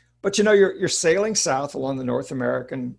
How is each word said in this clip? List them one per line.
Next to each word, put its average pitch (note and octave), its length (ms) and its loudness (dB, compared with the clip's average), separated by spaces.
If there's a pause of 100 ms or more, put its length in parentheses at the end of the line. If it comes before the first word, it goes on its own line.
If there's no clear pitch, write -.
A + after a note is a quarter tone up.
(240)
But, G3 160 0
you G#3 40 2
know, G#3+ 100 6
you're, F#3+ 220 6
you're F3+ 120 -2
sailing F#3+ 480 2
south C#3 400 -2
along C3+ 220 -4
the C3 60 -8
North B2 280 -4
American B2+ 680 -6